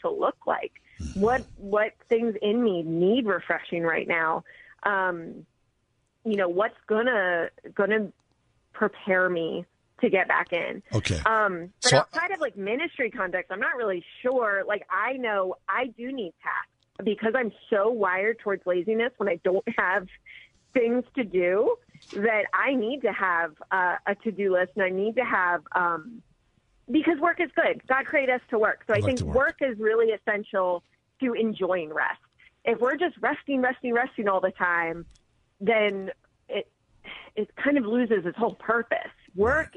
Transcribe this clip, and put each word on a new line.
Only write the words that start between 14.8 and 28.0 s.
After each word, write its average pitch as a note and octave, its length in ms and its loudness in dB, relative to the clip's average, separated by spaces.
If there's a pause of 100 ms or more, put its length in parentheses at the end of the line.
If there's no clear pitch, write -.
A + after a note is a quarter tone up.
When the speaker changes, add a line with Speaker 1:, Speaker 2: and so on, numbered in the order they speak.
Speaker 1:
I G#3+ 260 -2
know G3+ 420 -2 (120)
I A3+ 180 -2
do A#3+ 260 -10
need G#3+ 280 -8
tasks - 640 -10
because G#3 300 0
I'm B3 160 0 (180)
so G#3 220 2
wired G3+ 480 0
towards G3 260 -4
laziness A3 520 0
when G3+ 120 -2
I F3 140 -2
don't F#3+ 240 0 (100)
have F#3+ 300 0 (640)
things A#3+ 300 2 (140)
to C4 80 -2
do F#3 500 2 (400)
that G#3+ 380 2
I A3 220 2
need B3+ 280 -2
to G#3+ 100 0
have, E3+ 420 0 (180)
uh, F3+ 240 2 (100)
a G3+ 160 0
to-do G3 300 -2
list F3+ 240 2
and G3 80 2
I F#3 60 2
need G3+ 260 -2
to B3 80 2
have, F3+ 380 0 (100)
um, F3 500 -2 (640)
because D4+ 300 2
work E4+ 220 0
is D#4+ 160 -4
good. A#3+ 320 0
God C4 180 2